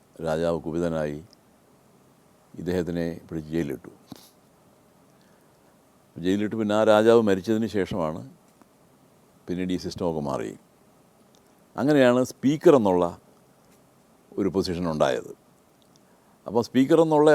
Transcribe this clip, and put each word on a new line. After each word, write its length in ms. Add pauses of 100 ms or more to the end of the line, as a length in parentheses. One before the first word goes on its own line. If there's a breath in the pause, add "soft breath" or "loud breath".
(260)
രാജാവ് 380
കുപിതനായി 540 (1400)
ഇദ്ദേഹത്തിനെ 680
പിടിച്ച് 260
ജയിലിലിട്ടു. 380 (2250 soft breath)
ജയിലിലിട്ട് 360
പിന്നെ 180
ആ 140
രാജാവ് 360
മരിച്ചതിന് 480
ശേഷമാണ് 440 (1300)
പിന്നീട് 300
ഈ 80
സിസ്റ്റമൊക്കെ 460
മാറി. 200 (1300)
അങ്ങനെയാണ് 520
സ്പീക്കർ 480
എന്നുള്ള 240 (1300)
ഒരു 180
പൊസിഷൻ 380
ഉണ്ടായത്. 380 (1120 soft breath)
അപ്പോൾ 220
സ്പീക്കർ 380
എന്നുള്ള 280